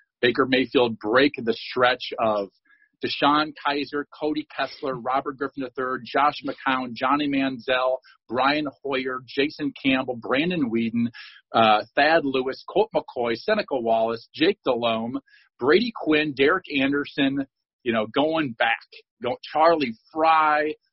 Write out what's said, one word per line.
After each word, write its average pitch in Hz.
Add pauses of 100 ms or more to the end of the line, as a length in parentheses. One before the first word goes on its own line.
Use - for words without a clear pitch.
(200)
Baker 123
Mayfield 127
break 127
the 131
stretch -
of 104 (540)
DeShone 151 (120)
Kizer, 143 (140)
Cody 151
Kessler, 135
Robert 131
Griffin 135
the 127
third, 131
Josh 143
McCown, 131
Johnny 135
Manziel, 131 (300)
Brian 139 (160)
Hoyer, 131
Jason 139 (100)
Campbell, 131
Brandon 139
Weeden, 117 (480)
uh, 107 (100)
Thad 151
Lewis, 131
Colt -
McCoy, 120
Seneca 202
Wallace, 113
Jake 151
Delhomme, 117 (380)
Brady 185
Quinn, 151
Derek 143 (100)
Anderson, 139 (360)
you 120
know, 110
going 147
back, 117 (420)
go, 123 (160)
Charlie 151 (180)
Fry, 156 (180)